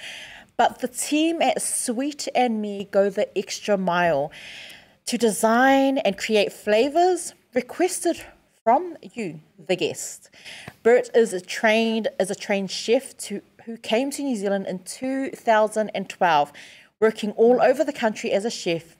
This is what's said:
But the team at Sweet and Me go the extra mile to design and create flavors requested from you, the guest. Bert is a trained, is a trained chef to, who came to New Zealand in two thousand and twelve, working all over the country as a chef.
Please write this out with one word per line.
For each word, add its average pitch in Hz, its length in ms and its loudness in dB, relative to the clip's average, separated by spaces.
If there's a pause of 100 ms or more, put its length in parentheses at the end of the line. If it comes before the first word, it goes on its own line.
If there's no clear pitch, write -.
(560)
But - 220 2
the 254 100 -4
team 320 540 -2
at - 180 0
Sweet 269 760 -6
and 226 280 0
Me 202 280 -8
go 202 200 2
the 202 160 -2 (100)
extra 202 400 -2
mile 170 540 0 (760)
to 240 120 -4
design 262 800 4
and - 180 -2
create 208 360 0
flavors 294 840 2 (200)
requested 320 680 -2 (400)
from 311 380 2
you, 180 380 -10 (180)
the 180 160 0
guest. - 560 -6 (540)
Bert 240 300 4
is 226 180 4
a 180 80 -4
trained, 226 680 0 (140)
is 196 100 -2
a 196 40 -2
trained 196 360 -4
chef - 460 -2
to, - 260 -10 (220)
who 226 120 -12
came 247 360 -2
to 285 100 -8
New 269 140 -2
Zealand 196 320 -2
in 185 160 -6
two 269 460 -6
thousand 214 680 0
and 190 120 -6
twelve, 156 440 2 (480)
working 214 320 0
all 233 280 4
over 262 220 4
the 294 100 -2
country 226 380 -4
as 196 140 0
a 233 60 -2
chef. - 500 -6